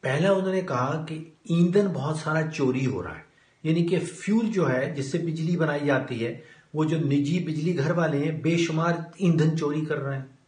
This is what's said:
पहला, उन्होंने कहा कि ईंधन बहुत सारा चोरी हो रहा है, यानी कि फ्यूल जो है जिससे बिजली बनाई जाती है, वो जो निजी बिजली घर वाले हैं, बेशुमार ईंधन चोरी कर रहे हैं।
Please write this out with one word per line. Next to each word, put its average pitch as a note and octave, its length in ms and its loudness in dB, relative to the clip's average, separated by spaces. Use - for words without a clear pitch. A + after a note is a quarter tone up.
पहला, E3+ 300 2
उन्होंने F#3+ 300 0
कहा C3+ 280 -2
कि D#3+ 460 -8
ईंधन F3 380 4
बहुत D#3 300 -2
सारा D#3 240 0
चोरी C3+ 420 0
हो G#2 160 0
रहा - 140 -8
है, - 120 -18
यानी E3 160 2
कि E3+ 160 2
फ्यूल A3 480 0
जो F3+ 180 0
है C3 300 0
जिससे C#3 240 -4
बिजली E3 380 -2
बनाई D3+ 240 0
जाती C3 380 0
है, - 260 -6
वो D#3 100 0
जो D#3+ 140 0
निजी C#3+ 420 2
बिजली D#3 320 -2
घर C#3 200 0
वाले D3+ 320 0
हैं, D#3 180 -4
बेशुमार E3 760 0
ईंधन D#3+ 360 4
चोरी D3+ 300 -2
कर D3 120 -2
रहे C3+ 200 -6
हैं। - 300 -14